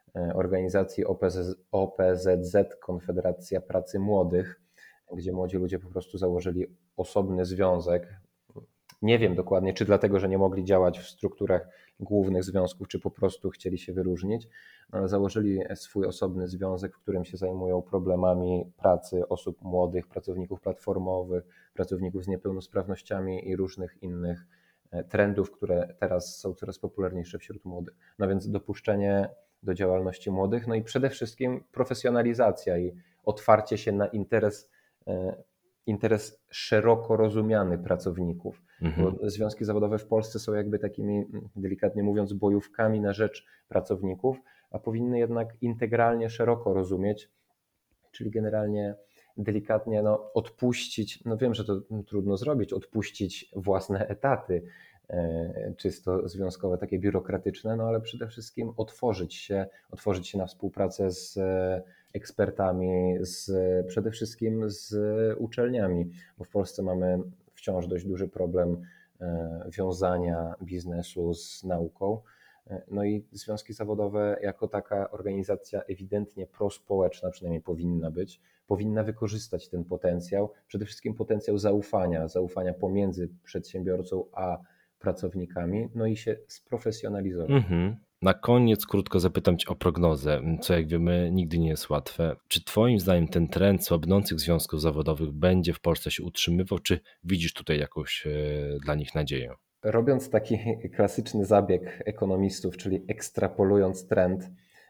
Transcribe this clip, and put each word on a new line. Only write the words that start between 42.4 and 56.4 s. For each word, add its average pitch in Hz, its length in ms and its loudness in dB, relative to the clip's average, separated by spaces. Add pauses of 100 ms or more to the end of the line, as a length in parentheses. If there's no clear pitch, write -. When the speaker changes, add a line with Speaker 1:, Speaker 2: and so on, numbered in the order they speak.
Speaker 1:
na 101 120 0
rzecz 104 340 -2 (220)
pracowników, 95 720 0 (300)
a - 80 -6
powinny 120 400 0
jednak 117 420 0
integralnie, 117 720 2
szeroko 113 440 2
rozumieć, 95 560 0 (800)
czyli 113 200 -8
generalnie, 104 640 -2 (420)
delikatnie, 107 640 0
no, 107 320 2
odpuścić, - 920 -2
no 113 120 -2
wiem, 120 180 2
że 104 100 -4
to, 98 160 -2 (100)
mm, 107 140 -6
trudno 101 320 -2
zrobić, 120 360 0
odpuścić - 840 -6
własne 95 520 0
etaty, 98 540 0 (480)
e, 87 640 -4
czysto 92 520 -2
związkowe, 92 500 -4